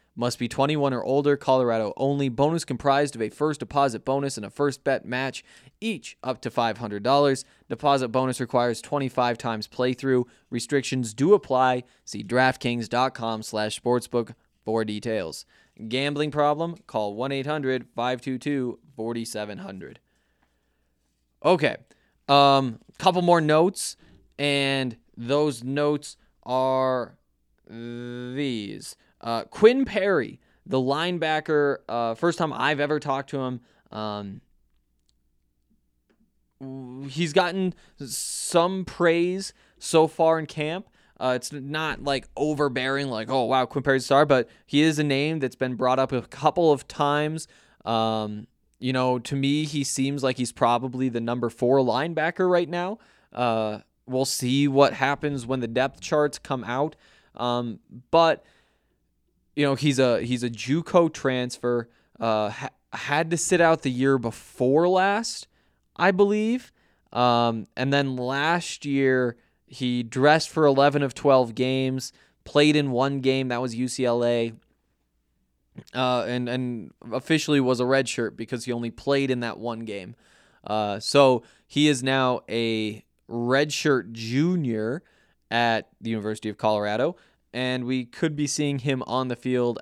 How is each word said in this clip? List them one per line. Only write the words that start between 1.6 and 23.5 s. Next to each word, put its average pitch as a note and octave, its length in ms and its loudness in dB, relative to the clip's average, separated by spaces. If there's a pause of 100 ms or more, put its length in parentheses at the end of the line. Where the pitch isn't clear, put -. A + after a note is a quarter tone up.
only. C#3 320 0
Bonus D3 380 0
comprised C#3 480 0
of A2+ 80 -6
a G#2+ 80 -2
first D3 300 -2
deposit B2+ 440 0
bonus C#3 320 -2
and G#2 80 -10
a G2 60 -12
first C#3+ 340 -2
bet C3+ 220 0
match, B2+ 360 -6 (380)
each G#3+ 420 -8
up B2 200 -6
to A#2+ 80 -6
five A#2 280 -2
hundred G#2 260 -8
dollars. C#3 400 4 (260)
Deposit C3+ 380 0
bonus B2+ 320 0
requires B2 420 0
twenty-five B2+ 560 -2
times A2 300 -6
playthrough. B2+ 560 0 (260)
Restrictions B2+ 640 -2
do C#3+ 180 4
apply. B2+ 520 2 (200)
See G2+ 200 -12
draftkings A#2+ 640 0
dot B2+ 260 0
com A2+ 280 -6
slash G#2+ 380 -4
sportsbook B2 540 -2 (320)
for A2+ 180 0
details. G#2 640 -6 (420)
Gambling C#3+ 420 -2
problem? D3+ 460 0 (100)
Call G#2 280 -4
one C3 180 -4
eight C3+ 140 -4
hundred C3+ 400 -2 (100)
five B2 240 -2
two C3 160 -6
two C3 420 -4 (160)
forty-seven A2 640 -6
hundred. F#2+ 400 -16 (1400)
Okay. D3+ 340 2 (520)
Um, C#3 520 6 (180)
couple F3+ 240 2
more F3 180 6
notes, D#3 560 2 (420)